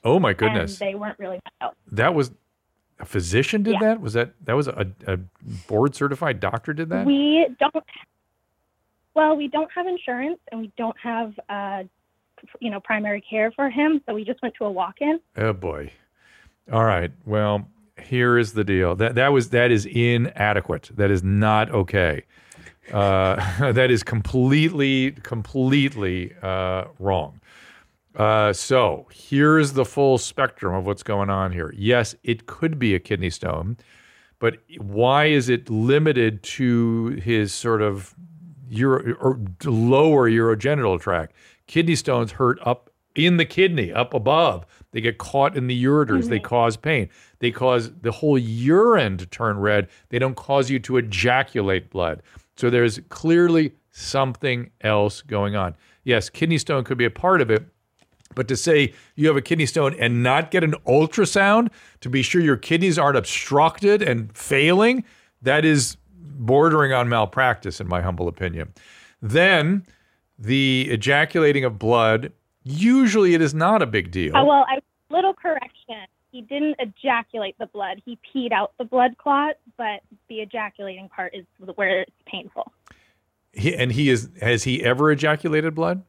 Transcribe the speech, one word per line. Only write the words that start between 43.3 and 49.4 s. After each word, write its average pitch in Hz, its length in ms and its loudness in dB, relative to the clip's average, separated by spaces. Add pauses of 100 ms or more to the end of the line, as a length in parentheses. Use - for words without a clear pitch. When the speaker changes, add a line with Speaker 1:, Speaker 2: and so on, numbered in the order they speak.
Speaker 1:
the 160 80 2
kidney, 175 460 0
up 120 220 -2
above. 131 500 2 (280)
They 117 100 -6
get 117 160 -2
caught 139 400 0
in 127 80 -2
the 123 180 -2
ureters. 135 460 2
They 113 80 0
Speaker 2:
Mm-hmm. - 80 -4
Speaker 1:
cause 117 320 0
pain. 131 320 -2 (300)
They 120 100 0
cause 120 420 0 (100)
the 113 100 -2
whole 147 260 2
urine 127 800 2
to 90 80 -10
turn 104 320 -4